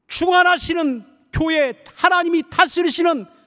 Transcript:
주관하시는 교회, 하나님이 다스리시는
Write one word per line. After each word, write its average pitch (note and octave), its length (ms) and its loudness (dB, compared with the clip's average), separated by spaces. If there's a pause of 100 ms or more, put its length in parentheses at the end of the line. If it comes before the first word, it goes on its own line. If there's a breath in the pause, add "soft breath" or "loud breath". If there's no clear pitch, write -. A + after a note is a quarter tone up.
주관하시는 E4+ 1000 0 (260)
교회, D#4 520 -2 (100)
하나님이 E4+ 560 0
다스리시는 E4 760 0 (200 soft breath)